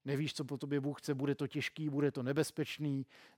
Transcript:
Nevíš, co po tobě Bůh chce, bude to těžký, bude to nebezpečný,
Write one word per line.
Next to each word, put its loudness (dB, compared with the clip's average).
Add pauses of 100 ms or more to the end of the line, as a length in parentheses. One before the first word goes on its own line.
Nevíš, 0
co -4
po -4
tobě 0
Bůh -2
chce, 0
bude 2
to -2
těžký, -2
bude 4
to -4
nebezpečný, 0 (320)